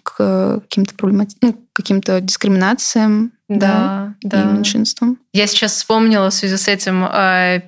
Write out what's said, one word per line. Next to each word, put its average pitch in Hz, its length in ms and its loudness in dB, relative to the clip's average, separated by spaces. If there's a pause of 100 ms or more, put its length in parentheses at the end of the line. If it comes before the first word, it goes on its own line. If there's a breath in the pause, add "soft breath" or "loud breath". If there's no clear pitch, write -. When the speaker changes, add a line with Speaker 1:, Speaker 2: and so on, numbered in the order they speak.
Speaker 1:
к, - 180 -12
э, 196 420 0
каким-то - 320 -2
проблемати-, 202 460 -2
ну, 240 140 4
к - 40 -20 (140)
каким-то 196 480 -2
дискриминациям, 208 1120 0 (160)
да, 196 760 0
Speaker 2:
Да, 196 180 -2
Speaker 1:
и - 40 2
Speaker 2:
да. 202 60 2
Speaker 1:
меньшинствам. 214 680 -2 (140)
Speaker 2:
Я 208 140 2
сейчас 208 260 0
вспомнила 220 580 2
в 190 40 -4
связи 190 220 -2
с 196 120 -2
этим, 190 360 0
э, 185 640 2